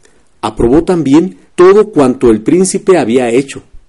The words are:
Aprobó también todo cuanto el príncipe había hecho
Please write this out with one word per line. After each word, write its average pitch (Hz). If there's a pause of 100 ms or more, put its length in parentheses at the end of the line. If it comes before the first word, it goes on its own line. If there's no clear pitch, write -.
(420)
Aprobó 120
también 170 (180)
todo 202
cuanto 127
el 110
príncipe 185
había 120
hecho 139 (280)